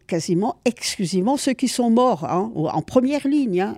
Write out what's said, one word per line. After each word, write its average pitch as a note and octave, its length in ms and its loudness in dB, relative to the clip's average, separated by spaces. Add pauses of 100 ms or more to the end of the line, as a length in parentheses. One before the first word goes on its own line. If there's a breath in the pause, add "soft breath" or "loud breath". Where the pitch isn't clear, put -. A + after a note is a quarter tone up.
quasiment F#3 560 -2
exclusivement G3+ 720 -2
ceux C#4 180 -2
qui B3 140 0
sont A#3+ 220 0
morts, A3+ 340 4
hein, F#3 320 -2
ou D#3 140 -2
en D#3 120 -2
première C4+ 460 0
ligne, C4 340 0
hein, G#3 160 -4